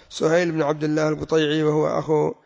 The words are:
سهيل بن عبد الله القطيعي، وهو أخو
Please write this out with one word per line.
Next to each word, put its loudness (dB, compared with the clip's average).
سهيل 0
بن -2
عبد -2
الله 0
القطيعي، 0
وهو 0
أخو 0